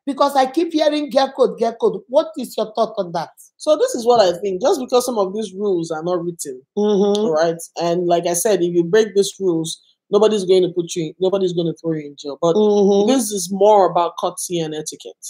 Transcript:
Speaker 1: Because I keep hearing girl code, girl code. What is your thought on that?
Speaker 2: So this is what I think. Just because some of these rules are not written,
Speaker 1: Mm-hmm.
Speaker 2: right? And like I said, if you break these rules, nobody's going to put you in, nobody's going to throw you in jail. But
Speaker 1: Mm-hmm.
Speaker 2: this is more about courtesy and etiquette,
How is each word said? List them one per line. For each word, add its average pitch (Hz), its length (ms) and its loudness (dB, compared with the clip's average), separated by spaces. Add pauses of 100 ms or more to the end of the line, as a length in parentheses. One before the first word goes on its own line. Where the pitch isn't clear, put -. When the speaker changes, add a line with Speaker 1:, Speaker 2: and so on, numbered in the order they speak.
Speaker 1:
Because 277 280 0
I 262 160 4
keep 330 220 -2
hearing 302 380 0
girl 269 260 2
code, 233 220 0
girl 226 220 -2
code. 196 280 0
What 311 280 0
is 247 200 -10
your 214 180 -4
thought 220 240 -2
on 175 140 -6
that? 165 180 -6 (260)
Speaker 2:
So 302 200 2
this 508 180 0
is 240 100 -4
what 240 160 4
I 180 180 4
think. 190 220 -4
Just 277 200 2
because 247 260 0
some 247 120 -2
of 190 160 0
these 214 200 -6
rules 185 380 -2
are 156 100 -8
not 175 220 -2
written, 147 360 -10 (160)
Speaker 1:
Mm-hmm. 208 540 2
Speaker 2:
right? 165 320 0 (180)
And 170 280 0
like 170 180 2
I 175 80 -2
said, 185 280 0
if 175 120 -2
you 170 80 2
break 196 320 2
these 196 240 0
rules, 165 420 -2 (300)
nobody's 208 340 2
going 185 180 4
to 175 80 0
put 170 260 -6
you 165 100 -4
in, - 140 -10
nobody's 185 320 0
going 170 200 -2
to - 80 -6
throw 165 120 -4
you 151 140 -6
in 143 140 -16
jail. 139 220 -10
But 170 140 4
Speaker 1:
Mm-hmm. 208 540 4
Speaker 2:
this 240 200 0
is 185 220 -6
more 202 360 6
about 170 300 0
courtesy 175 400 -4
and 156 160 -4
etiquette, - 400 -12 (160)